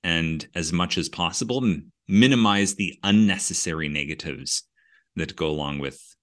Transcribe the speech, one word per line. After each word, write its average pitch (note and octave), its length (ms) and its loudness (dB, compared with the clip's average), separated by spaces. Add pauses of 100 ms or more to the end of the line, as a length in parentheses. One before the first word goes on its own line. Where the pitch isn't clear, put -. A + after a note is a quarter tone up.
and E2 540 -2
as D#2+ 160 -2
much F2 260 0
as E2+ 120 -4
possible, A#2+ 540 -4
m-, F2+ 280 -2 (160)
minimize G#2 680 4
the F#2 280 -4
unnecessary F2+ 840 2
negatives D2 720 -6 (540)
that - 180 -6
go D#2+ 140 -2
along C#2+ 300 -4
with C#2 220 -8 (220)